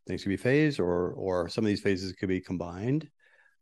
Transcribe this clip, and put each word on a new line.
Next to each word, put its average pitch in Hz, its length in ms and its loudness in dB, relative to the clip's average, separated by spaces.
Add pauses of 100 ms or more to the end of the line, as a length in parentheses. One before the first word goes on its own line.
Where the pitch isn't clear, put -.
things 92 160 -4
could 98 80 -2
be 95 60 2
phased, 143 440 2
or, 87 320 2
or 92 360 -2
some 110 160 0
of 107 40 4
these 101 140 2
phases 95 300 0
could 95 160 -4
be 92 120 2
combined. 92 680 -4 (540)